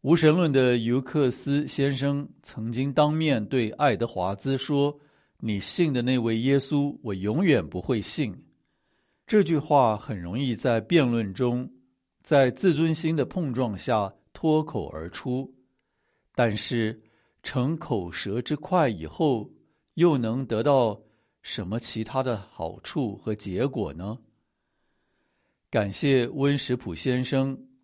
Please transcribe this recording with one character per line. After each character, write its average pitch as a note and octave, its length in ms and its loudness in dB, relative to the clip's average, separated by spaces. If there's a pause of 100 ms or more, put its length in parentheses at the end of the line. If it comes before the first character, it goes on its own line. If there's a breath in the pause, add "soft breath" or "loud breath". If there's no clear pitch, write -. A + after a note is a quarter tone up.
无 C#3+ 140 4
神 D#3 180 6
论 E3 180 2
的 B2+ 260 4
尤 A#2+ 240 2
克 C3 300 0
斯 C#3 360 -2
先 C#3 240 0
生 C#3+ 360 -2 (160)
曾 A2+ 280 -8
经 C3 220 -2
当 D3+ 180 4
面 D#3 320 2
对 A2+ 280 0
爱 C3+ 240 2
德 A2+ 100 -2
华 F#2+ 300 -4
兹 C3 220 -4
说 C#3+ 380 0 (460 soft breath)
：“你 G#2+ 180 -2
信 D#3+ 320 0
的 B2+ 100 0
那 B2+ 180 0
位 A2+ 200 0
耶 C3+ 200 2
稣， C#3+ 420 -2
我 G#2+ 120 -4
永 G#2 300 -2
远 C3 240 4
不 F2+ 140 -6
会 A#2+ 180 -2
信。” G#2+ 360 -4 (920)
这 G#3+ 180 4
句 D#3+ 140 2
话 C3 400 4
很 G2+ 240 -8
容 F2 160 -6
易 C3 160 -2
在 A2+ 260 2
辩 C3+ 300 4
论 A2+ 240 -2
中， B2 340 -2 (540)
在 C3+ 300 4
自 F3+ 200 2
尊 D#3+ 220 2
心 D#3+ 220 -2
的 C#3+ 100 2
碰 D#3+ 260 -4
撞 A#2 240 -2
下 G#2 380 -2 (180)
脱 D#3 320 2
口 A2+ 260 -6
而 D#2+ 200 -10
出， B2+ 420 -6 (840)
但 A#2 200 2
是 A2 460 -2 (400 soft breath)
逞 C3+ 340 -2
口 G2 360 -4
舌 G2+ 280 -6
之 C#3 160 -4
快 E3 320 0
以 E2+ 200 -6
后， A#2+ 440 -2 (440)
又 D#3+ 200 4
能 A#2+ 300 -2
得 A2 160 -2
到 B2 400 2 (400 soft breath)
什 - 260 -8
么 G#2+ 120 -4
其 - 240 -6
他 C3 180 -2
的 B2 160 -2
好 F#2+ 440 -10
处 A2 360 -4
和 A2 160 -4
结 G2+ 320 -2
果 A2+ 260 -4
呢？ F#2 240 -8 (1600)
感 G#2 200 0
谢 C3 360 2
温 C#3 280 0
实 C3+ 200 -2
普 G2 180 -8
先 B2+ 300 -2
生 C3+ 360 -2 (240)